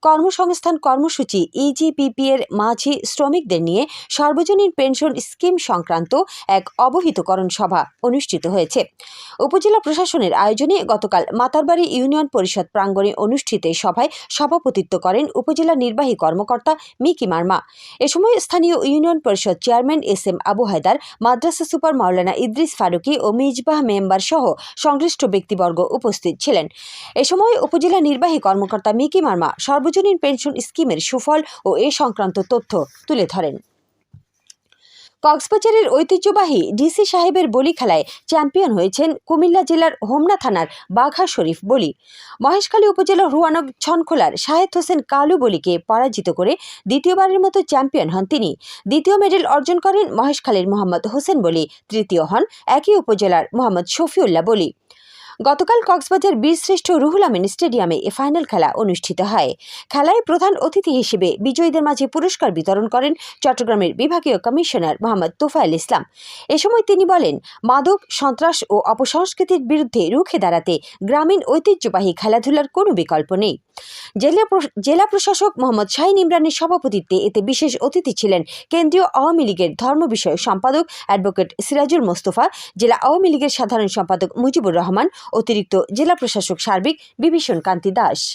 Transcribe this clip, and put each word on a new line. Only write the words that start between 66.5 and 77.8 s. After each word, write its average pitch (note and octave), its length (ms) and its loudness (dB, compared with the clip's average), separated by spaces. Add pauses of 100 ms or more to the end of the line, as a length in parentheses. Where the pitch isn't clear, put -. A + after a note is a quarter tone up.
সময় G#4+ 300 2
তিনি F#4+ 180 4
বলেন, D#4+ 300 2 (280)
মাদক, C#4 360 2 (100)
সন্ত্রাস D4 480 0 (120)
ও G3+ 60 2 (100)
অপসংস্কৃতির D#4+ 760 0
বিরুদ্ধে B3 480 0
রুখে D4+ 300 0
দাঁড়াতে E3+ 340 0 (300)
গ্রামীণ D#4 440 2
ঐতিহ্যবাহী A#3+ 640 2
খেলাধুলার A#3+ 540 0
কোনো G4 260 0
বিকল্প D#3 400 -2
নেই। F#3+ 220 0 (640)
জেলা D#4 280 2
প্র-, F#4 260 0 (100)
জেলা E4 240 2
প্রশাসক G4+ 540 0
মোহাম্মদ A3+ 300 0
শাহিন F#4+ 280 2
ইমরানের E4 420 2
সভাপতিত্বে C4+ 640 -2
এতে G#3 160 0
বিশেষ C4 300 0 (100)